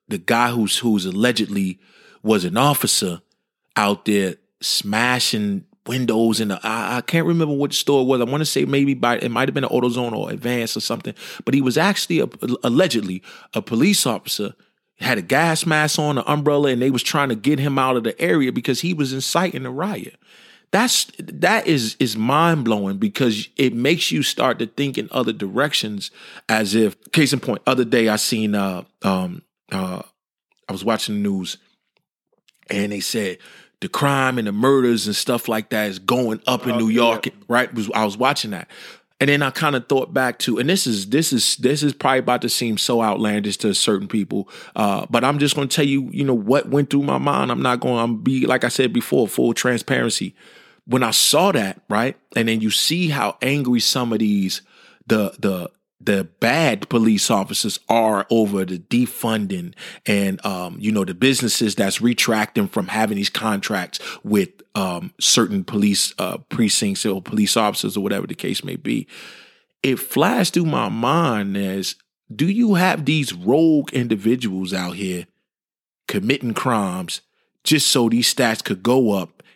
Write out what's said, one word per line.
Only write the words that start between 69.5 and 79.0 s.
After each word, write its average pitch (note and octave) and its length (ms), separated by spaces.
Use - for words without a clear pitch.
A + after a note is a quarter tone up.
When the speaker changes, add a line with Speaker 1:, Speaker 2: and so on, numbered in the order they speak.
Speaker 1:
It C3 160
flashed G3 560
through F3 100
my B2+ 240
mind A2+ 720
as, G2 380
do C#3 140
you G#3+ 280
have E3+ 280
these C#3+ 300
rogue C#3+ 580
individuals A2 800
out F2+ 240
here F#2 300
committing A2+ 460
crimes G2 640
just - 260
so A#2+ 200
these A#2 240
stats A2+ 320
could F#2 180
go A#2+ 300